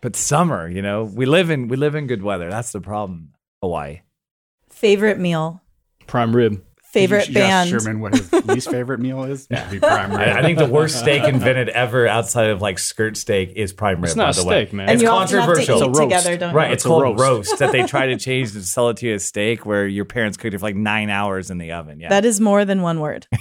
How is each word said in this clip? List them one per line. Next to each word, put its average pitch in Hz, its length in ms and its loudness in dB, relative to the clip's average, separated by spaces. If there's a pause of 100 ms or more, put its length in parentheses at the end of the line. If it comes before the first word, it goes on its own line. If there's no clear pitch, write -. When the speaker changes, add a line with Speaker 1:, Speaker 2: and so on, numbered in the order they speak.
Speaker 1:
But 120 160 -6
summer, 147 520 0
you 90 140 -6
know, 101 220 -2
we 110 220 -2
live 170 240 4
in, 131 180 -2
we 131 80 -2
live 147 180 0
in 151 120 -6
good 117 160 -4
weather. 92 280 -4
That's 113 220 -6
the 101 80 -8
problem. 92 520 -8 (300)
Hawaii. 78 380 -6 (680)
Speaker 2:
Favorite 208 480 2
meal. 170 440 -2 (440)
Speaker 3:
Prime 117 280 0
rib. 110 280 2 (200)
Speaker 2:
Favorite 202 380 2
Speaker 4:
Did 180 80 -2
you - 60 -8
just 196 140 4
Speaker 2:
band. 180 260 2
Speaker 4:
ask - 100 0
Sherman - 180 -4
what - 120 -4
his - 180 0
Speaker 2:
<laughs> 339 140 2
Speaker 4:
least - 240 -2
favorite 123 300 -4
meal 131 240 -4
is? 135 240 -8
It'd 113 220 -4
be 98 100 -6
prime 294 300 2
rib. - 100 -2
Speaker 1:
I, 113 200 2
I - 20 4
think 160 160 2
the 151 80 4
worst 147 320 2
steak 143 260 2
invented 127 460 2
ever 120 360 2
outside 110 440 2
of, 95 100 -2
like, 98 180 -2
skirt 107 380 -4
steak 95 400 -2
is 101 160 -4
prime 98 300 0
rib, - 60 -2
Speaker 3:
It's 82 80 -2
not 180 200 2
Speaker 1:
by 92 60 0
the - 40 0
way. 175 160 2
Speaker 3:
a 104 40 -2
steak, - 80 -12
man. 101 160 -4
Speaker 2:
And 226 60 6
Speaker 1:
It's 233 60 4
Speaker 2:
you 226 60 4
often 196 300 2
have - 100 2
to 175 60 4
Speaker 1:
controversial. 127 240 2
Speaker 2:
eat - 100 2
Speaker 3:
It's 131 100 2
a - 40 6
roast. 180 240 2
Speaker 2:
together, 175 100 0
don't 170 180 -4
Speaker 1:
Right, 147 120 4
Speaker 2:
you? 123 80 -2
Speaker 1:
it's 127 60 -4
Speaker 3:
It's - 40 -4
a - 40 0
Speaker 1:
called 160 140 6 (160)
Speaker 3:
roast. - 20 2
Speaker 1:
roast 127 400 2
that 135 120 2
they 123 100 2
Speaker 3:
<laughs> - 40 0
Speaker 1:
try 135 220 0
to 127 100 -2
change 127 360 -4
and 101 80 -10
sell 120 280 0
it 110 80 -4
to 120 80 -6
you 110 80 0
as 98 100 -4
steak, 107 400 -2
where 101 220 0
your 98 180 -4
parents 110 320 -4
cooked 113 160 -6
it 98 60 -6
for, 98 80 -6
like, 101 100 -4
nine 107 320 -2
hours 98 420 -4
in 90 60 -8
the 82 160 -10
oven. 78 260 -12
Yeah. 165 120 -8
Speaker 2:
That 202 160 2
is 220 160 2
more 202 240 4
than 196 160 0
one 165 180 -2
word. - 260 -6 (140)